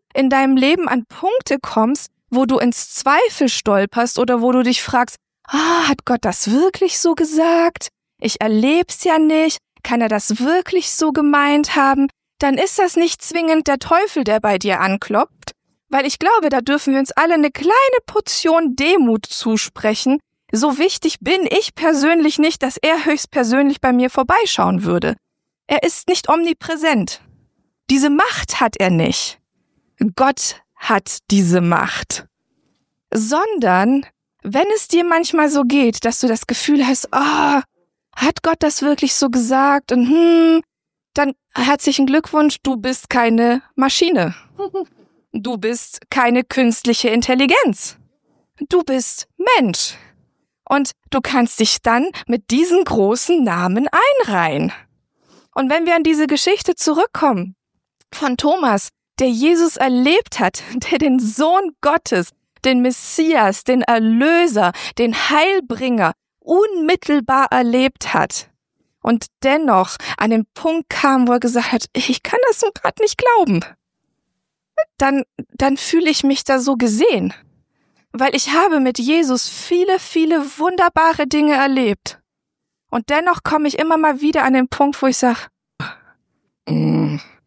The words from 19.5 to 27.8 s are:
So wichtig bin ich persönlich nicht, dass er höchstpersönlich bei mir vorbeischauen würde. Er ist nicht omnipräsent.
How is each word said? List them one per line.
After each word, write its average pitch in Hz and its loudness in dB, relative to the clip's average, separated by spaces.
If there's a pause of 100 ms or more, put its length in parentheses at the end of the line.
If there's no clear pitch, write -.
So 285 0
wichtig 320 -2
bin 339 0
ich - -2
persönlich 311 2
nicht, 311 0
dass 262 -4
er 320 -2
höchstpersönlich 277 0
bei 262 2
mir 247 2
vorbeischauen 262 0
würde. 175 -2 (520)
Er 285 0
ist - -4
nicht - -2
omnipräsent. 311 -2 (680)